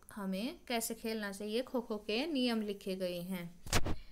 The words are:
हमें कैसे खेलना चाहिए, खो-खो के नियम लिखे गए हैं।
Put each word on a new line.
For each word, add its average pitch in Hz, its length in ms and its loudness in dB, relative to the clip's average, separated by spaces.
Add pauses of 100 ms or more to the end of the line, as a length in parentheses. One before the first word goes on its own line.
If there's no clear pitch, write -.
(160)
हमें 202 520 -2
कैसे 233 260 0
खेलना 220 380 -4
चाहिए, 214 300 0
खो-खो 233 360 -2
के 220 300 0
नियम 247 340 4
लिखे 202 340 -2
गए 180 240 0
हैं। 175 440 -6 (480)